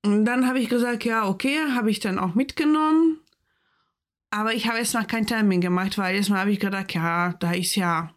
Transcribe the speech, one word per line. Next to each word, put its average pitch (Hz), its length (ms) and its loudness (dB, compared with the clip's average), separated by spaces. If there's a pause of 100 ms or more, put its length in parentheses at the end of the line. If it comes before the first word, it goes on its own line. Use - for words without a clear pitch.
Und 208 200 2
dann 254 220 2
habe 254 120 0
ich 240 100 0
gesagt, 240 360 0
ja, 226 240 0
okay, 269 300 -2 (160)
habe 220 160 0
ich 208 100 -2
dann 190 180 -2
auch 185 160 -4
mitgenommen. 311 880 2 (1080)
Aber 214 240 -2
ich 220 120 -2
habe 226 120 -2
erstmal 226 280 -2
keinen 220 200 -2
Termin 208 340 2
gemacht, 180 380 0
weil 190 180 0
erstmal 202 240 0
habe 202 120 0
ich 202 80 -2
gedacht, 196 340 -4
ja, 170 460 0
da 170 120 -2
ist 175 240 -2
ja 170 400 -2